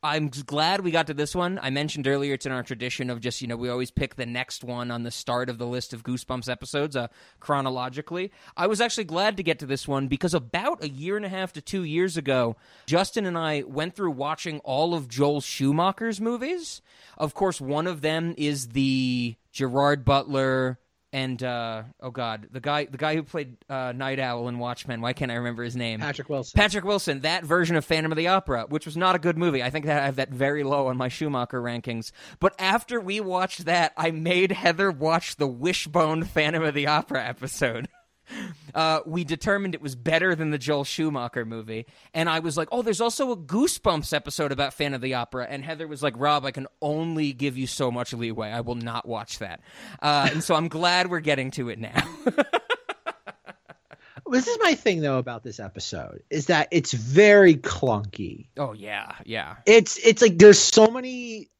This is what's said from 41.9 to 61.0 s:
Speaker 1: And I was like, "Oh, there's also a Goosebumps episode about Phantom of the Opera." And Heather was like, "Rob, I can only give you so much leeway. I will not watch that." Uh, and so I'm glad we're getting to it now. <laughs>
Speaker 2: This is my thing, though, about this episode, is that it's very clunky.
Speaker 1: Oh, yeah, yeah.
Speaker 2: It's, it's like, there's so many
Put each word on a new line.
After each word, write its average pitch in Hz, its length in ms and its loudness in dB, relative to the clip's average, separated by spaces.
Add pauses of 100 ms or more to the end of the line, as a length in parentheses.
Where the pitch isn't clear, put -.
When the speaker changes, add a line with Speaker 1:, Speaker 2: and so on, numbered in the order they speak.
Speaker 1:
And 165 160 0
I 160 100 0
was 160 180 -4
like, 160 140 -2
"Oh, 240 100 0
there's 214 200 0
also 240 300 0
a 220 60 -4
Goosebumps 170 760 0
episode 147 400 -2
about 139 200 -2
Phantom 143 220 -2
of 120 60 -8
the 131 140 -4
Opera." 123 320 -6
And 139 160 -10
Heather 160 260 -10
was 139 120 -10
like, 143 160 0
"Rob, 147 280 2
I 135 60 -4
can 135 140 -8 (160)
only 156 520 -2
give 127 240 -4
you 131 100 -4
so 127 240 -2
much 120 220 -6
leeway. 110 360 -6
I 117 120 -6
will 120 140 -6
not 117 300 -8
watch 113 340 -8
that." 92 200 -10 (420)
Uh, 147 300 2
and 156 100 -4
so 170 140 0
I'm 160 140 0
glad 175 420 2
we're 175 80 -2
getting 139 320 -2
to 127 180 -6
it 101 100 -8
now. 110 220 -4 (240)
<laughs> 254 80 0 (2000)
Speaker 2:
This 254 160 4
is 466 140 0
my 349 120 6
thing, 185 280 2
though, 139 180 2
about 123 240 -8
this 117 160 -14
episode, - 720 -10
is 156 180 -2
that 160 240 4
it's 165 220 2
very 170 600 10
clunky. 107 920 -4 (100)
Speaker 1:
Oh, 135 140 -4
yeah, 104 400 -10 (140)
yeah. 98 400 -8
Speaker 2:
It's, 220 320 8
it's - 240 6
like, 202 180 8
there's 202 180 12
so - 300 8
many 247 600 -4 (100)